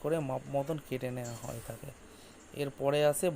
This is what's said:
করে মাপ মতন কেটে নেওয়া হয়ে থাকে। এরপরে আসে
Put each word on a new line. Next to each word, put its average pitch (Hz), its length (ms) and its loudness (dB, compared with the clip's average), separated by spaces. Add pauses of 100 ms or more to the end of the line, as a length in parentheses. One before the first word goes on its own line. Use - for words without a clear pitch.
করে 160 180 2
মাপ 131 220 -2 (120)
মতন 143 260 0 (100)
কেটে 127 220 -2
নেওয়া 120 360 -6
হয়ে 117 200 -6
থাকে। 117 200 -10 (640)
এরপরে 143 520 4
আসে 147 300 6